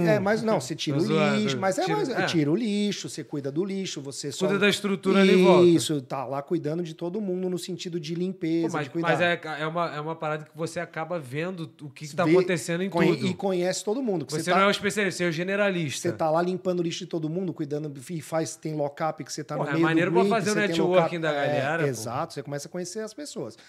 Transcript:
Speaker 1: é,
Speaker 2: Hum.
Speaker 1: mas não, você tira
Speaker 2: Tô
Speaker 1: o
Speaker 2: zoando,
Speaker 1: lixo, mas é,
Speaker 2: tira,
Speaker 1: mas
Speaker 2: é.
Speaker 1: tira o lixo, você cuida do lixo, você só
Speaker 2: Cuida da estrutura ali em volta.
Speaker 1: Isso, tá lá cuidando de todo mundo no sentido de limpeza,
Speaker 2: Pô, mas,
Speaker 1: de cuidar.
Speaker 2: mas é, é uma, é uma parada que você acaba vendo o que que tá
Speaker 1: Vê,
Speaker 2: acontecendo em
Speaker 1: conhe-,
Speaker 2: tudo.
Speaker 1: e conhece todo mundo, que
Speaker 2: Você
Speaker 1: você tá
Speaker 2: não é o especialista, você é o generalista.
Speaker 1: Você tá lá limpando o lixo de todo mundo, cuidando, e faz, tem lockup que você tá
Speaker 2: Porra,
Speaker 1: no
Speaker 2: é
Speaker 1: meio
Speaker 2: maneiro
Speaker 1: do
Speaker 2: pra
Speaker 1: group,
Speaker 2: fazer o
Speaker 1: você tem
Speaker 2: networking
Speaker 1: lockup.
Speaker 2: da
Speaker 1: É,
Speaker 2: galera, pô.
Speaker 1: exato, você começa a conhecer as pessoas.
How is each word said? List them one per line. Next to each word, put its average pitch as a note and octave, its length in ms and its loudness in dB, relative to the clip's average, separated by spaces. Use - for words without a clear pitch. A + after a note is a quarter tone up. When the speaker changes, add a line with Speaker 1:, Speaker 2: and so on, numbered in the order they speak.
Speaker 1:
é, G#3 100 4
Speaker 2:
Hum. - 20 0
Speaker 1:
mas A3 220 0
não, G#3+ 160 2
você - 160 -4
tira D3+ 220 -2
Speaker 2:
Tô E3 60 2
Speaker 1:
o - 40 2
Speaker 2:
zoando, D3+ 300 2
Speaker 1:
lixo, C3+ 200 0
mas G3 220 0
é, F4+ 60 0
Speaker 2:
tira, - 120 0
Speaker 1:
mas D#4+ 120 -2
Speaker 2:
é. F#3+ 160 0
Speaker 1:
tira D3 260 2
o E3 60 4
lixo, G#3 500 -2
você D3+ 160 -10
cuida C#3 260 -6
do D3+ 140 -2
lixo, F#3+ 380 -6
você C#3 280 -10
só - 160 -2
Speaker 2:
Cuida - 140 2
da G3+ 80 4
estrutura G3 540 2
ali F#3+ 200 8
em F3+ 40 8
volta. F3+ 220 10
Speaker 1:
Isso, D#3 340 4
tá C3 240 -8
lá C3+ 160 -4
cuidando D#3+ 420 -2
de D#3+ 100 -8
todo F3 280 -6
mundo F#3 280 -4
no F3+ 80 -2
sentido E3+ 400 -8
de D#3+ 160 -6
limpeza, E3+ 540 -2
Speaker 2:
Pô, - 60 -2
mas, D3+ 100 -2
Speaker 1:
de C3 60 -8
cuidar. E3+ 180 -2
Speaker 2:
mas E3 140 2
é, F3 180 4
é D#3 40 -2
uma, D#3+ 300 -2
é D3+ 60 -6
uma D#3+ 160 -6
parada D3+ 260 -4
que - 100 -18
você E3 280 -6
acaba D#3+ 360 -6
vendo D#3+ 540 -6
o D3+ 80 -14
que - 160 -16
que C#3+ 80 -14
tá F3 120 0
Speaker 1:
Vê, D#3 60 4
Speaker 2:
acontecendo F3 520 2
em G3 60 -2
Speaker 1:
conhe-, E3+ 260 2
Speaker 2:
tudo. - 120 -4
Speaker 1:
e F3+ 60 -2
conhece F#3 520 -2
todo A#3+ 180 -2
mundo, F#3 220 -2
que C3+ 80 -8
Speaker 2:
Você D3+ 100 -4
Speaker 1:
você F3+ 80 -2
tá F3 60 4
Speaker 2:
não G3 80 6
é - 20 6
o G3+ 40 6
especialista, G3 460 -2
você F3 60 -2
é F3 60 2
o - 20 0
generalista. F3+ 800 -2
Speaker 1:
Você E3+ 40 -2
tá D#3+ 160 0
lá D#3+ 120 4
limpando F3+ 400 0
o - 20 0
lixo E3 160 -4
de F#3 60 -10
todo D#3+ 240 -4
mundo, F3 240 -4
cuidando, D3+ 360 -6
e F3 120 -6
faz, D#3+ 360 -4
tem D#3 180 -8
lockup D#3 480 -4
que - 80 -14
você D#3 140 -8
tá D3 100 -8
Speaker 2:
Porra, E3 120 -2
Speaker 1:
no D3 40 -4
Speaker 2:
é - 40 0
Speaker 1:
meio E3 100 4
Speaker 2:
maneiro E3 260 4
Speaker 1:
do E3 40 0
Speaker 2:
pra F#3+ 80 8
Speaker 1:
group, G3+ 100 4
Speaker 2:
fazer G#3 160 2
o G#3+ 60 2
Speaker 1:
você G#3 40 2
tem G#3 80 2
Speaker 2:
networking F3+ 320 4
Speaker 1:
lockup. E3 200 2
Speaker 2:
da D#3 120 0
Speaker 1:
É, - 20 0
Speaker 2:
galera, D3 360 0
pô. C#3+ 60 2
Speaker 1:
exato, B2 440 -4
você C#3 100 -8
começa C#3+ 240 -8
a - 40 -16
conhecer F3+ 280 -8
as A3 140 -8
pessoas. F#3+ 440 -10